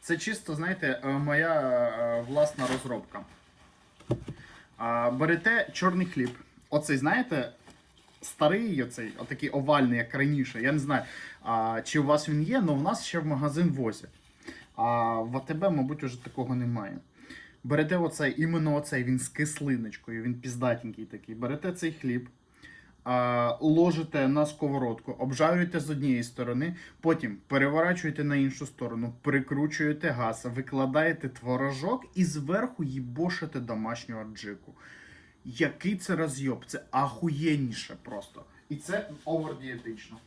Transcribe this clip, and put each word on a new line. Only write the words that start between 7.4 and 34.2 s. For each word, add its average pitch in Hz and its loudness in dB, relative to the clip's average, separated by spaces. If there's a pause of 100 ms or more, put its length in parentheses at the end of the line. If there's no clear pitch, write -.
старий 180 2
оцей, 110 -6
отакий 131 -6
овальний, 135 4
як 117 -2
раніше. 135 2
Я 139 4
не 156 4
знаю, 139 2 (400)
а, 113 0
чи - 0
у 147 4
вас 147 4
він 151 2
є, 226 2
але 156 4
в 139 2
нас 208 0
ще - -2
в 151 -2
магазин 151 2
возять. 127 -2 (680)
А 117 2
в 120 -4
А 131 0
Т 156 -4
Б, 185 2
мабуть, 147 0
уже 127 -6
такого 127 -4
немає. 113 -2 (680)
Берете 151 4
оцей, 156 0
іменно 160 2
оцей, 139 0
він 127 2
з 127 -4
кислиночкою, 120 -4
він 123 -2
піздатенький 120 -2
такий. 110 -14
Берете 143 -4
цей 170 -4
хліб, 123 -4 (760)
а, 123 2
ложите 160 4
на 147 4
сковородку, 139 -2
обжарюєте 160 2
з 139 -4
однієї 135 2
сторони, 127 -4 (240)
потім 143 2 (100)
переворачуєте 151 2
на 143 2
іншу 135 2
сторону, 117 -6
прикручуєте 147 0
газ, 123 -2
викладаєте 139 2
творожок 135 -2 (100)
і 185 4
зверху 160 -2
їбошите 135 -4
домашню 113 -6
аджику. 107 -12 (720)